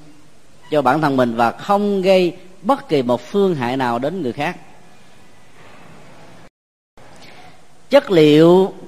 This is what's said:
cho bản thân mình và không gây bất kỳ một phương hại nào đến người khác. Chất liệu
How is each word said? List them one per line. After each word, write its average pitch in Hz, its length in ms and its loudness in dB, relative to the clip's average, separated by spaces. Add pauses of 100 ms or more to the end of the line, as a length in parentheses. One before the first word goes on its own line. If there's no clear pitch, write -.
(720)
cho 151 120 0
bản 135 180 0
thân 143 160 -2
mình 120 200 -2
và 117 160 0
không 202 500 -4
gây 185 340 0 (260)
bất 220 260 -4
kỳ 147 140 -2
một 120 180 -2
phương 196 340 -2
hại 127 220 -6
nào 120 220 -4
đến 160 240 -8
người 120 100 -6
khác. 151 240 -8 (3250)
Chất 277 200 2
liệu 170 640 4 (160)